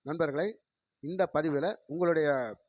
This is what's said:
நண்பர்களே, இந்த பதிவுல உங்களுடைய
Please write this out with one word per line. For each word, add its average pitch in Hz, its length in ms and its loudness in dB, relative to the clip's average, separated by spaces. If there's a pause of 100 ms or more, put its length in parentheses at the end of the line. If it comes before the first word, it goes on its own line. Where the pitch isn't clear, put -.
நண்பர்களே, 160 600 -2 (360)
இந்த 175 340 -2
பதிவுல 151 420 0 (100)
உங்களுடைய 147 720 0 (120)